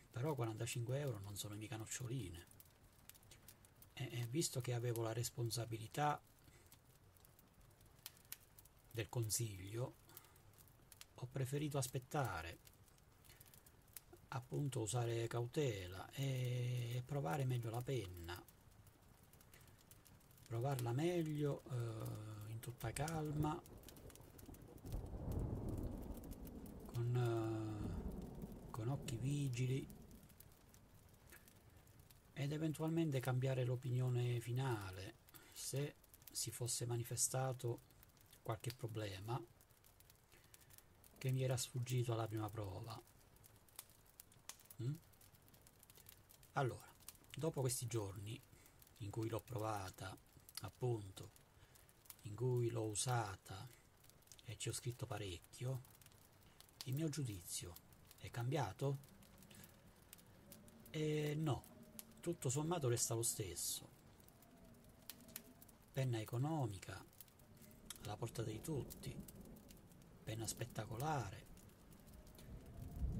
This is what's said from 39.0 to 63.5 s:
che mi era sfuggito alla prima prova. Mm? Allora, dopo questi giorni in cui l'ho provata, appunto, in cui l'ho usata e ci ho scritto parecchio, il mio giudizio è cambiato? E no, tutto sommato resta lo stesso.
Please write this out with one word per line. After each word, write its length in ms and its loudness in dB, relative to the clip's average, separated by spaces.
che 140 2
mi 100 6
era 140 6
sfuggito 560 2
alla 160 4
prima 200 2
prova. 540 -4
Mm? 120 2
Allora, 420 0
dopo 240 2
questi 280 2
giorni 520 -2
in 120 -6
cui 180 0
l'ho 120 0
provata, 760 -2
appunto, 720 -2
in 140 -6
cui 340 6
l'ho 140 0
usata 840 0
e 120 -6
ci 120 -4
ho 40 2
scritto 340 -2
parecchio, 760 -2
il 100 2
mio 140 4
giudizio 640 -2
è 140 -10
cambiato? 680 2
E 460 4
no, 280 4
tutto 280 2
sommato 400 4
resta 260 6
lo 80 4
stesso. 640 0